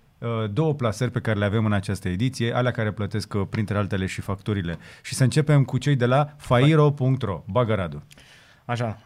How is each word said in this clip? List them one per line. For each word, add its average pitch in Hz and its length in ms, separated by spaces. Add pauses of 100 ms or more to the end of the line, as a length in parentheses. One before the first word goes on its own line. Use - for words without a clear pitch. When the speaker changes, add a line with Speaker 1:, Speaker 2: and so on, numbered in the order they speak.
(180)
Speaker 1:
uh, 113 320
două 151 240
plasări 123 360
pe 123 100
care 107 180
le 104 60
avem 107 200
în 107 80
această 98 360
ediție, 117 440
alea 123 180
care 107 220
plătesc, 101 420
uh, 98 160
printre 104 260
altele, 98 300
și - 140
facturile. 92 580 (240)
Și - 120
să - 80
începem 143 420
cu - 140
cei 143 180
de 120 100
la 143 300
fairo 147 540
punct 131 320
ro. 98 240
Bagă, 110 280
Radu. 80 280 (640)
Speaker 2:
Așa, 117 400